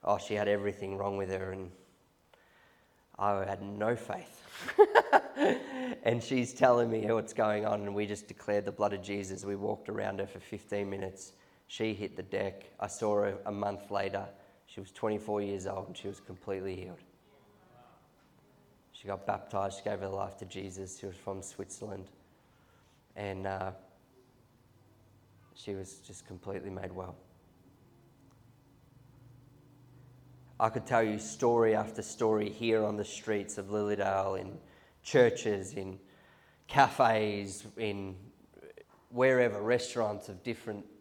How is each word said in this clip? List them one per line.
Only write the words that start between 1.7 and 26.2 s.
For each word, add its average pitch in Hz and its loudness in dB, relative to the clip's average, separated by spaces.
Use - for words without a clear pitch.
I 98 2
had 98 -4
no 104 0
faith. - -8
<laughs> 311 6
And 113 4
she's 123 0
telling 120 6
me 110 0
what's 110 0
going 107 2
on, 104 0
and 101 -4
we 104 0
just 101 -6
declared 104 -2
the 98 -4
blood 101 0
of 98 -6
Jesus. 95 -6
We 98 -4
walked 101 -4
around 101 -4
her 98 -2
for - -14
fifteen 101 -6
minutes. 98 -8
She 110 -2
hit 98 -8
the 92 -8
deck. 98 -4
I 104 -2
saw 104 0
her 101 2
a 110 -4
month 101 -4
later. 98 -2
She - -14
was 95 -14
twenty-four 107 -2
years 98 -4
old, 95 -6
and 90 -12
she - -10
was 98 -10
completely 95 -8
healed. 92 -12
She - -16
got 98 -4
baptized. 98 -2
She - -16
gave 104 -2
her 95 -4
life 98 -4
to - -12
Jesus. 95 -10
She - -10
was 92 -10
from 95 -8
Switzerland. 98 -12
And, 98 -6
uh, 95 -4
she - -8
was 95 -10
just - -18